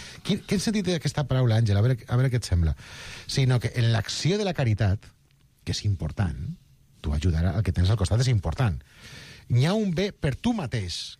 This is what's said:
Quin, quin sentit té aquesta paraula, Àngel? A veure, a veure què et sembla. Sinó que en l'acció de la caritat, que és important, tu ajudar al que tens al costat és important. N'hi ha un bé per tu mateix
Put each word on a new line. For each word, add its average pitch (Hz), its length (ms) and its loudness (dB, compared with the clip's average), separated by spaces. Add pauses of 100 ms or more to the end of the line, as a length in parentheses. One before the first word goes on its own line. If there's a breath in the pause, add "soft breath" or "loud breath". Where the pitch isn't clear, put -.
(220 loud breath)
Quin, 196 240 -2
quin 196 140 0
sentit 208 240 0
té 180 100 0
aquesta 147 320 -2
paraula, 127 300 2
Àngel? 107 220 4
A - 20 4
veure, 123 160 4 (100)
a 120 100 -2
veure 131 140 4
què 123 60 2
et 110 80 -2
sembla. 82 320 2 (500 loud breath)
Sinó 127 340 2
que 127 160 -4
en 117 180 4
l'acció 127 420 0
de 208 80 0
la 185 80 0
caritat, 107 480 2 (640)
que - 80 -4
és - 140 -4
important, 85 500 -2 (640)
tu 76 140 -2
ajudar 82 320 2
al 92 160 0
que 82 100 -2
tens 90 160 2
al 110 80 2
costat 104 240 0
és 131 80 0
important. 107 540 0 (680 loud breath)
N'hi 120 140 4
ha 170 80 2
un 208 220 0
bé 190 180 -2
per 143 240 -2
tu 247 160 0
mateix 117 680 -6